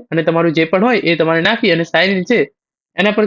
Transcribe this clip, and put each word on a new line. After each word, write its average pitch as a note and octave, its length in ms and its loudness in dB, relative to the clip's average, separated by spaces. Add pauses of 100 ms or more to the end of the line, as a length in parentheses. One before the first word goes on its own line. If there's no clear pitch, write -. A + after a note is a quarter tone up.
(120)
અને E3 160 -2
તમારું E3 320 0
જે D#3+ 120 0
પણ G3 160 2
હોય A#3+ 220 0
એ E3 120 0
તમારે E3 260 0
નાખી A3 280 0
અને E3 180 -2
સાઇન F3+ 240 2
ઇન F#3 120 -4
છે A#3 100 2 (600)
એના G#3 180 0
પર G#3+ 100 2